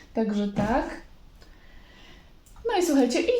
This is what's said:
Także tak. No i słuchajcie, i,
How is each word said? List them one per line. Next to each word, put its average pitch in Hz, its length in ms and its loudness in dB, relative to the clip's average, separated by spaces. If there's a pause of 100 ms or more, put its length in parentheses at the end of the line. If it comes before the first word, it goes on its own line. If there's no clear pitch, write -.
(140)
Także 208 340 -2
tak. 220 560 -2 (1600)
No 415 120 0
i 339 60 2
słuchajcie, 269 340 4
i, 339 200 0